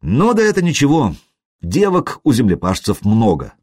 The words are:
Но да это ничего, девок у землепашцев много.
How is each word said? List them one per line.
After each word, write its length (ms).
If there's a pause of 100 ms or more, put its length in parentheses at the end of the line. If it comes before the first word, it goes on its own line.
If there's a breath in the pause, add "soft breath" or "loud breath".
Но 320
да 100
это 180
ничего, 540 (460)
девок 640
у 80
землепашцев 720
много. 600